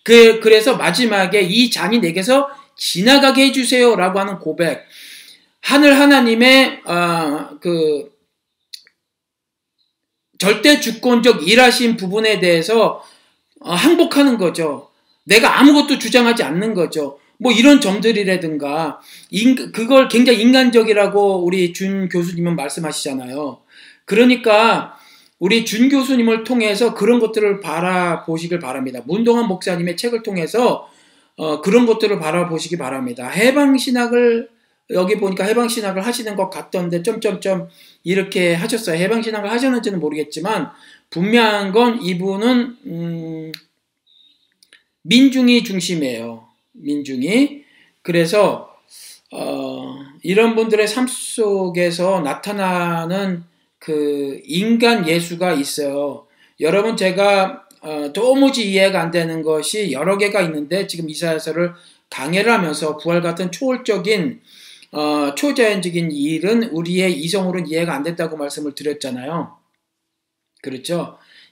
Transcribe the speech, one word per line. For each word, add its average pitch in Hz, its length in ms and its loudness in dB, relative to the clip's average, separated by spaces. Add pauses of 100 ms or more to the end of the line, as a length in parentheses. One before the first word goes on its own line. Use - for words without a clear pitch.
그, 226 360 8
그래서 220 380 4
마지막에 196 640 0
"이 220 300 2
잔이 196 280 0
내게서 208 500 0 (260)
지나가게 269 720 2
해주세요"라고 233 720 2
하는 196 200 -4
고백. 156 460 -4 (760)
하늘 285 380 6
하나님의, 262 840 6
아, 170 760 -2
그 156 540 -2 (2250)
절대 214 420 2
주권적 233 680 2
일하신 240 500 4
부분에 202 420 -2
대해서, 175 640 2 (580)
어, 165 120 -8
항복하는 277 640 4
거죠. 160 520 -4 (340)
내가 220 360 4
아무것도 285 380 6
주장하지 233 460 2
않는 185 320 -2
거죠. 151 440 -4 (180)
뭐 247 140 0
이런 262 300 6
점들이라든가 165 1160 -2 (320)
인-, 240 400 0
그걸 254 360 2
굉장히 240 340 4
인간적이라고 208 1000 2
우리 175 300 0
준 196 360 -4
교수님은 170 460 -4
말씀하시잖아요. 143 1040 -8 (460)
그러니까 226 920 2 (420)
우리 220 260 0
준 233 240 0
교수님을 247 540 0
통해서 226 500 0
그런 226 260 2
것들을 208 400 0
바라보시길 170 1000 -4
바랍니다. 131 460 -8
문동환 226 420 0
목사님의 175 500 -4
책을 233 260 -4
통해서, 190 640 -2 (460)
어, 151 260 -6
그런 226 240 4
것들을 214 340 0
바라보시기 165 580 -4
바랍니다. 127 500 -8
해방신학을, 240 1200 2 (420)
여기 185 260 0
보니까 190 260 -4
해방신학을 214 640 -2
하시는 226 300 -6
것 190 140 -4
같던데 175 540 -6
점점점 196 640 -4 (360)
이렇게 185 500 -2
하셨어요. 185 440 -4
해방신학을 214 540 -4
하셨는지는 233 480 -2
모르겠지만 156 720 -6 (400)
분명한 208 640 0
건 233 280 2
이분은, 196 840 -2
음, 165 640 -10 (1500)
민중이 247 640 4
중심이에요. 127 840 -6 (300)
민중이. 147 880 -2 (380)
그래서, 170 720 0 (580)
어, 131 640 -8 (260)
이런 220 320 2
분들의 214 320 0
삶 247 200 -2
속에서 180 1120 -2
나타나는 180 1200 -4 (360)
그 147 680 -6
인간 226 600 0
예수가 170 460 -2
있어요. 143 720 -6 (320)
여러분, 196 380 0
제가, 190 720 0 (140)
어, 147 320 -10
도무지 254 580 2
이해가 190 300 2
안 165 100 -4
되는 165 300 -2
것이 160 500 -4
여러 160 260 -2
개가 202 240 0
있는데, 165 460 -4
지금 170 220 -10
이사야서를 160 640 -6 (360)
강해를 185 420 -2
하면서 156 460 -2
부활 170 240 -2
같은 175 300 -6
초월적인, 208 920 -4 (500)
어, 147 440 -4
초자연적인 190 760 -2
일은 160 580 -2
우리의 175 500 -2
이성으로는 180 500 -4
이해가 165 240 -4
안 139 100 -6
된다고 165 340 -6
말씀을 143 380 -8
드렸잖아요. 139 800 -8 (1040)
그렇죠? 139 560 -10 (340)